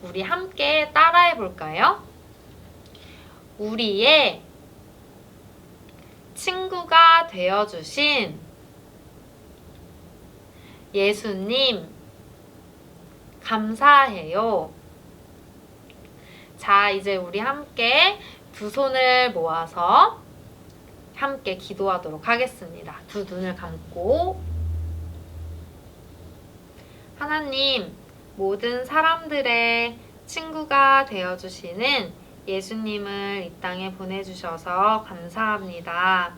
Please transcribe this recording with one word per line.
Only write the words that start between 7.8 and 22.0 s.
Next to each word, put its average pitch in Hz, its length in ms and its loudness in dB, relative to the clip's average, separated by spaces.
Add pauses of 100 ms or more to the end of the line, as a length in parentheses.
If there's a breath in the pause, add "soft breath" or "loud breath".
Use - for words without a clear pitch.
예수님, 208 920 0 (1600)
감사해요. 220 1300 4 (1900 loud breath)
자, 202 320 4
이제 196 260 -2
우리 180 240 -4
함께 285 800 0 (340 loud breath)
두 208 160 -10
손을 254 640 2
모아서 170 880 2 (920)
함께 269 420 -6
기도하도록 180 680 -6